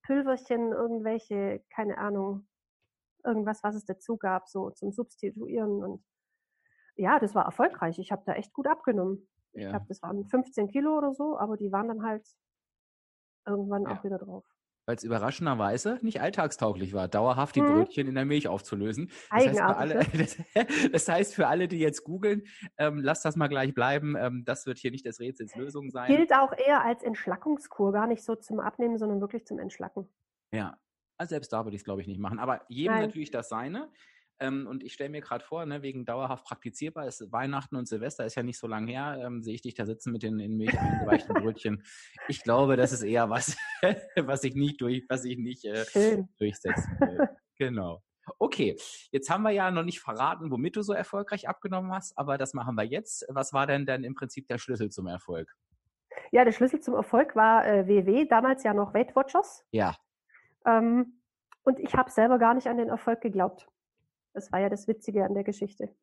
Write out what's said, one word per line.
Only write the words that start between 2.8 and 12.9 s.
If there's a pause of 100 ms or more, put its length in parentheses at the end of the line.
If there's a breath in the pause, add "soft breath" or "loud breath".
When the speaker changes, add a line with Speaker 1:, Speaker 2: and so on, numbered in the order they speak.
Speaker 1:
irgendwas,
was
es
dazu
gab,
so
zum
Substituieren.
Und (920)
ja,
das
war
erfolgreich.
Ich
hab
da
echt
gut
abgenommen. (240)
Ich
Speaker 2:
Ja.
Speaker 1:
glaub,
das
waren
fünfzehn
Kilo
oder
so,
aber
die
waren
dann
halt (1200)